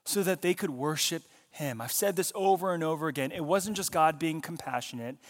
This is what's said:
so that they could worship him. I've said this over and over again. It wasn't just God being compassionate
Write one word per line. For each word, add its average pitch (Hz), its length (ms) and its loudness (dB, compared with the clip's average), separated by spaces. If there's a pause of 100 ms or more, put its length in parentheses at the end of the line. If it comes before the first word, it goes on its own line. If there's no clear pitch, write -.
so 202 200 2
that 180 180 2
they 180 120 4
could 180 180 -2
worship 151 520 -2 (260)
him. 131 300 -6
I've 120 120 -6
said 202 240 2
this 170 180 0
over 190 400 2
and 165 100 -2
over 160 240 0
again. 139 240 -2
It 165 140 -4
wasn't 190 320 0
just 196 140 -2
God 160 260 4
being 160 240 -2
compassionate 127 760 -6 (120)